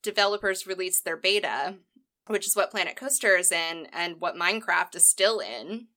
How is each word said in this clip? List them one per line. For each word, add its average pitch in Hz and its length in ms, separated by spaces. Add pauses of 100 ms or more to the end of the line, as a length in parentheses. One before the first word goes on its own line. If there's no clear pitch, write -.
developers 202 640
release 185 320
their 165 180
beta, 185 600 (500)
which 208 200
is - 80
what 202 160
Planet 185 240
Coaster 220 420
is 175 140
in 165 420
and 170 260
what 170 160
Minecraft 175 600
is 175 120
still 208 320
in. 127 580